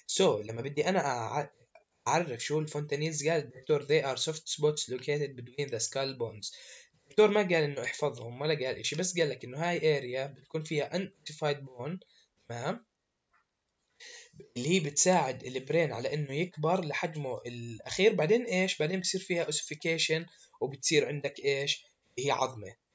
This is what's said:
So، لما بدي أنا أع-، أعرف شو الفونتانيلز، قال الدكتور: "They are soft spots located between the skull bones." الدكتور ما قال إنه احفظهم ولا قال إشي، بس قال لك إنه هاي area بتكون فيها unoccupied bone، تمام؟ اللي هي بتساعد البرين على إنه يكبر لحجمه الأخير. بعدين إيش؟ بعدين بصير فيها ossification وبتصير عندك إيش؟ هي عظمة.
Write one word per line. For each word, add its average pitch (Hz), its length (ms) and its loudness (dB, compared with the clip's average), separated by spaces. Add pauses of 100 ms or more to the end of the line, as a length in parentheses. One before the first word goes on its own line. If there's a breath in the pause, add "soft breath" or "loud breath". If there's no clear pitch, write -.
(120)
So، - 100 2
لما 113 400 2
بدي 143 280 0
أنا 190 100 2
أع-، 131 500 -2 (580)
أعرف 143 360 2
شو 151 160 0
الفونتانيلز، 151 680 -2
قال 160 140 4
الدكتور: 135 440 0
"They 143 200 4
are 127 160 -2
soft 156 220 -4
spots 151 500 0
located 135 480 -4
between 131 280 -6
the 156 100 -4
skull 135 400 -2
bones." 110 380 -6 (460 loud breath)
الدكتور 214 280 6
ما 208 100 4
قال 180 120 2
إنه 143 300 2
احفظهم 120 580 -4
ولا 156 120 2
قال 131 260 0
إشي، 110 160 -2
بس 170 240 0
قال 156 100 6
لك 123 140 -6
إنه 147 260 -2
هاي 170 100 0
area 135 520 2
بتكون 156 320 -8
فيها 147 260 0
unoccupied 156 680 -2
bone، 135 400 -8 (520 soft breath)
تمام؟ 220 360 -4 (1700 loud breath)
اللي 127 120 -2
هي 185 100 4
بتساعد 147 640 2
البرين 131 500 0
على 123 200 -2
إنه 143 200 -4
يكبر 170 520 0
لحجمه 143 600 -4
الأخير. 120 680 0
بعدين 190 320 4
إيش؟ 185 320 2
بعدين 175 220 0
بصير 180 220 -2
فيها 170 240 -2
ossification 160 840 -2 (320 loud breath)
وبتصير 139 460 2
عندك 143 320 -4
إيش؟ 139 460 0 (340)
هي 139 120 0
عظمة. 117 440 -2 (180)